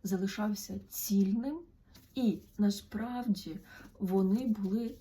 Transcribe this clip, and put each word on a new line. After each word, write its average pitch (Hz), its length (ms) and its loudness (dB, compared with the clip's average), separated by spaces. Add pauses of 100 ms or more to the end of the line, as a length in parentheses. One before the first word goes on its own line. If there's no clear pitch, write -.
залишався 196 840 -2
цільним, 226 720 0 (540)
і 226 240 2 (200)
насправді 214 1000 -2 (400)
вони 190 480 2
були 214 540 0